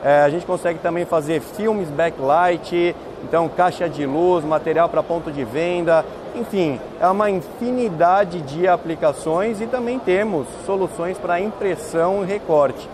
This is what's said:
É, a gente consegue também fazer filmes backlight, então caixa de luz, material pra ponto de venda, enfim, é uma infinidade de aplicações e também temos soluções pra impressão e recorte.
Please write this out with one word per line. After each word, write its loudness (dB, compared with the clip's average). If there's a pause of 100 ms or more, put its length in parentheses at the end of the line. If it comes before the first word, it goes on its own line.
É, 6
a 6
gente -2
consegue -2
também -2
fazer 0
filmes -2
backlight, 2 (280)
então 0
caixa 0
de -4
luz, 2
material 2
pra 0
ponto -4
de -4
venda, 2 (300)
enfim, 0 (200)
é 2
uma 2
infinidade 0
de -2
aplicações 0
e -4
também -2
temos 0 (180)
soluções -2
pra -2
impressão 0
e -2
recorte. 2